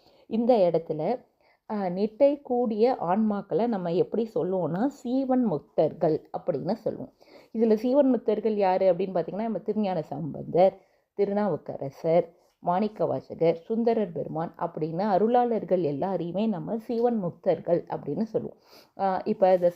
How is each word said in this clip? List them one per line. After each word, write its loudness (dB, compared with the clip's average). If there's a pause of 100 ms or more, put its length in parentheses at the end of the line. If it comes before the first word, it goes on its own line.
(260)
இந்த 2
இடத்துல, 0 (460)
ஆ, -4
நிட்டை 0
கூடிய 0
ஆன்மாக்களை 0
நம்ம -2
எப்படி -2
சொல்லுவோம்னா, -2
சீவன் -2
முக்தர்கள் 0 (140)
அப்படின்னு 0
சொல்லுவோம். -8 (460)
இதுல 6
சீவன் 4
முக்தர்கள் 0
யாரு 4
அப்படின்னு -4
பார்த்தீங்கன்னா, -4
நம்ம -4
திருஞான -2
சம்பந்தர், 0 (340)
திருநாவுக்கரசர், -2 (240)
மாணிக்கவாசகர், 0
சுந்தரர் -2
பெருமான் -6
அப்படின்னு -4
அருளாளர்கள் 2
எல்லாரையுமே -2
நம்ம -4
சீவன் -2
முக்தர்கள் -2
அப்படின்னு -6
சொல்லுவோம். -6 (420)
ஆ, -2
இப்ப 4
இதை 4